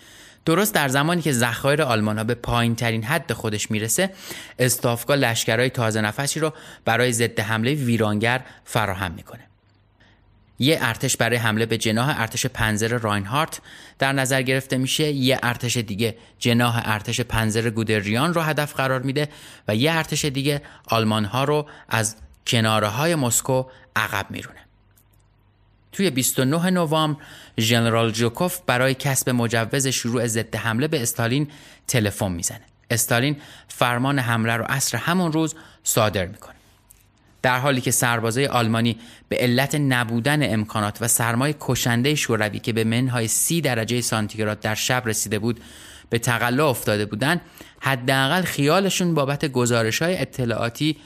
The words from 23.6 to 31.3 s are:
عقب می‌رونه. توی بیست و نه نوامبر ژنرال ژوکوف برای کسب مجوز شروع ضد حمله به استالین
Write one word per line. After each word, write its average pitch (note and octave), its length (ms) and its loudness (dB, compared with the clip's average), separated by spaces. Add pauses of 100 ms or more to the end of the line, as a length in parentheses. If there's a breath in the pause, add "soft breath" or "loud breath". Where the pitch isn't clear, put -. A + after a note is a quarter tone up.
عقب G#2+ 340 -2
می‌رونه. - 280 -12 (1300)
توی F#3+ 180 0
بیست B2+ 280 0
و C3 60 4
نه E3 260 2
نوامبر D#3 520 2 (360 loud breath)
ژنرال A2+ 540 2
ژوکوف A#2 540 0
برای C3 280 2
کسب C3+ 360 -2
مجوز A#2 560 0
شروع A#2+ 400 -2
ضد A2 300 -4
حمله A2+ 320 0
به D#3 140 0
استالین B2 460 0 (400 loud breath)